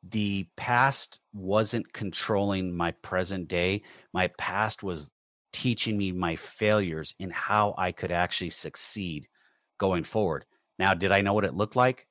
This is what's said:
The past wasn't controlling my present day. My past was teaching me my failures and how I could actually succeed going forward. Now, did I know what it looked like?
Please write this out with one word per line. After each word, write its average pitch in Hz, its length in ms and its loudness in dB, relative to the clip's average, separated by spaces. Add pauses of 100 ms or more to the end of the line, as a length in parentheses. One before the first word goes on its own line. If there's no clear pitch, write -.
The 101 380 -2 (100)
past 127 640 0 (120)
wasn't 104 600 0
controlling 98 800 0
my 85 180 0
present 92 560 -4
day. 92 340 0 (300)
My 92 160 2 (100)
past 107 440 -2
was 82 280 -6 (420)
teaching 113 460 -2
me 95 140 0
my 90 240 -2
failures 95 840 0
and 92 120 -8
how 104 440 2
I 90 160 -2
could 87 200 -4
actually 87 380 -2
succeed 80 800 -8 (500)
going 92 260 2
forward. 87 400 -2 (340)
Now, 95 160 4
did 90 180 2
I 98 80 6
know 101 140 2
what 104 100 2
it 71 100 -2
looked 101 220 -2
like? 127 340 2